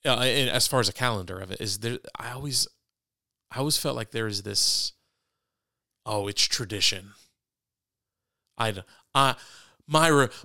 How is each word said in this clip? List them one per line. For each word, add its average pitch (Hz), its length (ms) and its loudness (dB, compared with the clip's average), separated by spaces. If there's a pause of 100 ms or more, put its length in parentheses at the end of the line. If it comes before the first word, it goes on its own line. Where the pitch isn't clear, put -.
uh, 123 200 2
in, 131 240 2
as - 180 2
far 131 140 2
as 110 80 2
a - 40 -2
calendar 95 460 -2
of 95 120 -12
it, 98 100 -8
is 101 180 -6
there, 117 200 -6 (200)
I - 140 -6
always, 131 360 -2 (800)
I - 80 -12
always 147 180 0
felt 139 200 0
like 113 140 -6
there 113 160 -4
is 101 160 -4
this, - 500 0 (1160)
Oh, 104 200 -2
it's 101 140 -2
tradition. 98 720 -2 (1400)
I 113 140 -2
d-, 95 120 -8 (320)
I, 135 200 4 (540)
my 156 180 4
re-, 143 220 6 (160)